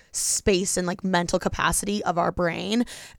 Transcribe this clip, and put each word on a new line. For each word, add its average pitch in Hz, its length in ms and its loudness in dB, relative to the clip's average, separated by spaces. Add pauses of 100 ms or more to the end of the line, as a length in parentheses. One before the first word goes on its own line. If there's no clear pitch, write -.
(120)
space - 640 0
and, 180 120 0
like, 180 160 -4
mental 180 340 2
capacity 196 680 0
of 175 140 0
our 170 140 2
brain. 180 520 0 (360)